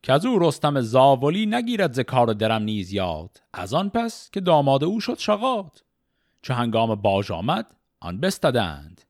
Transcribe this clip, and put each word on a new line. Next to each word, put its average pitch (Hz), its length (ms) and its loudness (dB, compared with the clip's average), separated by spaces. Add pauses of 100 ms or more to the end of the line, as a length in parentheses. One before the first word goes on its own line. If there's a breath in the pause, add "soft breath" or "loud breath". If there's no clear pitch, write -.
که 165 100 0
از 160 120 2
او 247 140 2
رستم 147 420 2
زاولی، 135 640 4
نگیرد 220 480 -2
ز 131 60 -2
کار 120 340 2
درم 110 300 0
نیز 104 280 -4
یاد. 87 500 -6 (120)
از 90 200 -8
آن 190 160 0
پس 233 400 -6
که 202 120 -8
داماد 143 420 4
او 208 160 -2
شد 247 200 -6
شغاد، 214 640 -2 (580)
چو - 120 -6
هنگام 113 420 0
باژ 101 360 0
آمد 135 440 -4 (240)
آن 87 200 -10
بستدند 98 920 -2